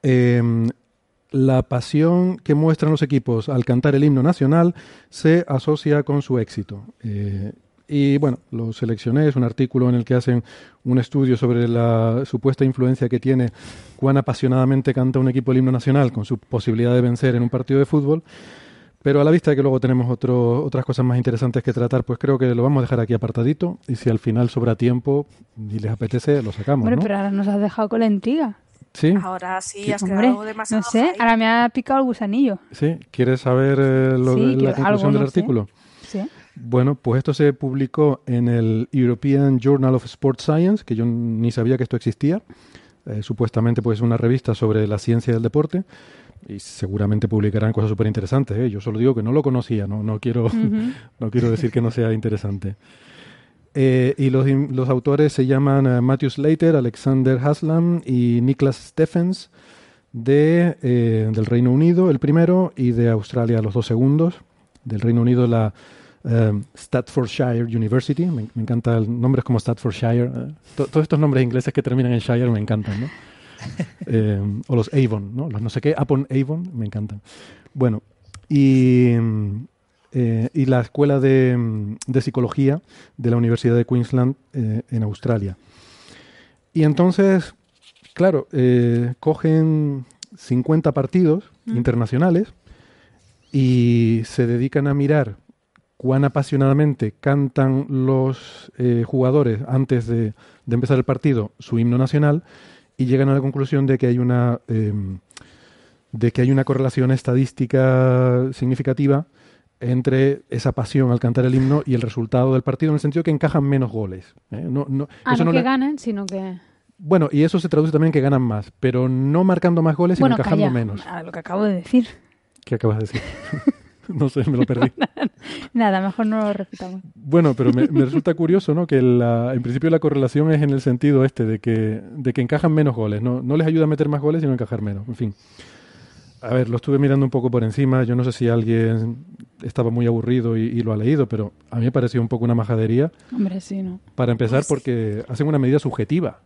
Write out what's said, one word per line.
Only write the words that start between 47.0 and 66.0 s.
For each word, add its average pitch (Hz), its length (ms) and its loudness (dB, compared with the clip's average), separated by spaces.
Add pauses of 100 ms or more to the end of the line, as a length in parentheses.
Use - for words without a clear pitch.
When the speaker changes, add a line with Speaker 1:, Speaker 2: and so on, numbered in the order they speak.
Speaker 1:
publicarán 104 460 0
cosas 107 160 0
superinteresantes, 107 680 -2
¿eh? 123 120 -2
Yo 101 120 -8
solo 107 180 -6
digo 127 160 4
que 110 80 -4
no 113 80 -2
lo 147 120 0
conocía, 120 440 -2
no, 104 160 -6
no 107 160 -4
quiero, 117 260 -2
Speaker 2:
Ujú. 226 120 0
Speaker 1:
<laughs> 220 600 -4
no 113 120 -6
quiero 120 200 0
decir 113 200 -2
que 123 100 -2
no 113 100 -2
sea 113 220 -2
interesante. 101 600 -6 (960)
Eh, 131 440 2
y 135 140 2
los 131 160 2
in-, 139 280 0
los 127 140 -2
autores 143 440 2
se 131 120 0
llaman, 135 400 2
eh, 123 160 2
Matthew 131 300 0
Slater, 156 440 2
Alexander 131 640 0
Haslam 165 640 0
y 120 360 2
Niklas 131 340 0
Steffens - 760 -4 (600)
de, 151 720 2
eh, 117 520 2
del 110 120 0
Reino 120 260 2
Unido, 170 380 4
el 139 100 2
primero, 170 560 2
y 123 160 0
de 117 180 2
Australia, 113 520 0
los 107 120 -4
dos 117 120 -2
segundos. 143 500 2 (480)
Del 110 160 -6
Reino 117 220 2
Unido, 123 260 2
la, 113 260 0 (520)